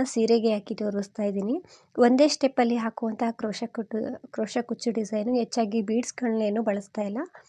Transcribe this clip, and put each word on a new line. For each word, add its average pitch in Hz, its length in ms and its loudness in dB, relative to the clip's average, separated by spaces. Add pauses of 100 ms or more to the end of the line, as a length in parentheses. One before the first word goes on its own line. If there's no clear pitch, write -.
ಸೀರೆಗೆ 226 500 2
ಹಾಕಿ 208 220 -4
ತೋರಿಸ್ತಾ 202 480 -4
ಇದ್ದೀನಿ. 202 400 -2 (340)
ಒಂದೇ 254 300 8
ಸ್ಟೆಪ್ಪಲ್ಲಿ 254 480 2
ಹಾಕುವಂಥ 226 560 -4
ಕ್ರೋಶೆ 226 360 -6
ಕುಟ್ಟು-, - 640 -6
ಕ್ರೋಶೆ 220 300 -2
ಕುಚ್ಚು 233 300 -4
ಡಿಸೈನು. 214 440 -2
ಹೆಚ್ಚಾಗಿ 226 460 0
ಬೀಡ್ಸ್‌ಗಳನ್ನೇನು 220 800 -2
ಬಳಸ್ತಾ 208 400 -4
ಇಲ್ಲ. 202 160 -4 (320)